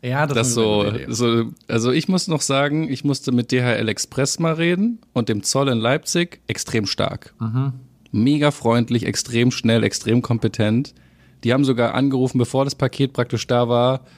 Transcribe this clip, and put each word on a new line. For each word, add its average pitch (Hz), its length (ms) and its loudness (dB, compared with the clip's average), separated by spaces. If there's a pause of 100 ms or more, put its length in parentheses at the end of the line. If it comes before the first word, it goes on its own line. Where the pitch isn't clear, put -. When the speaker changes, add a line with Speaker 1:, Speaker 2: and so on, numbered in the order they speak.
Speaker 1:
Ja, 131 240 0
das 143 120 -2
Speaker 2:
Das 120 100 2
Speaker 1:
ist 120 100 -2
eine 113 80 4
Speaker 2:
so, 107 180 2
Speaker 1:
gute 104 120 -2
Idee. 131 160 -8
Speaker 2:
so, 117 380 0 (180)
also 117 240 0
ich 156 160 0
muss 185 180 0
noch 160 140 -2
sagen, 143 500 0
ich 131 140 -6
musste 139 280 -2
mit 120 200 0
D 127 100 2
H 123 100 2
L 110 180 0
Express - 480 -4
mal 165 160 0
reden 180 440 0 (140)
und - 160 -2
dem 107 140 -2
Zoll 139 260 0
in 123 100 2
Leipzig, 156 680 -2
extrem - 400 -2
stark. - 520 -4
Speaker 1:
Mhm. 127 340 -2 (380)
Speaker 2:
Mega 143 400 2
freundlich, 117 540 0
extrem 120 460 0
schnell, 113 340 2
extrem 113 380 0
kompetent. 113 720 0 (500)
Die 113 80 2
haben 139 120 4
sogar 120 300 2
angerufen, 131 440 0
bevor 131 260 2
das 139 120 -2
Paket 131 360 -2
praktisch - 340 -4
da 120 220 2
war, 123 380 0 (120)